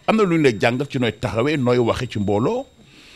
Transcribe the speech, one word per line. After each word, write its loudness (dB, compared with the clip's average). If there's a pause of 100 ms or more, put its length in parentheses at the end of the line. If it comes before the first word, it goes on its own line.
am 2
na 2
lu 2
ñu 2
lay 2
jàngal 0
ci -6
nooy 0
taxawee, -2
nooy 2
waxe 0
ci -8
mbooloo, -2 (520)